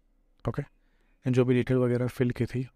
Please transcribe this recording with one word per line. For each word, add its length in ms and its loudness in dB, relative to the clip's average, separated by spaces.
ओके, 180 -4
and 720 -8
जो 100 6
भी 100 4
डिटेल 220 2
वगैरह 300 0
फिल 240 -2
की 160 -2
थी 300 -6